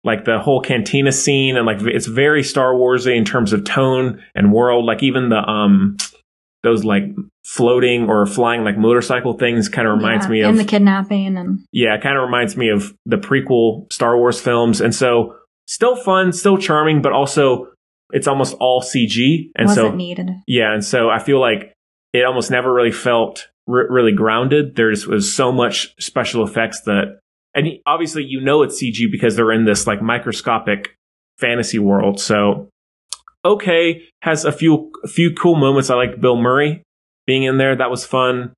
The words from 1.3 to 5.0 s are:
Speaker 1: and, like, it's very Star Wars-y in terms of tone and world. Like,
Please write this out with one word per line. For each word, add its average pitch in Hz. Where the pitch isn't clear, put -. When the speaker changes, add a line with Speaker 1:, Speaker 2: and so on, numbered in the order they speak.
Speaker 1:
and, 117
like, 107
it's 117
very 139
Star 131
Wars-y 127
in 113
terms 110
of 101
tone 131
and 101
world. 120
Like, 113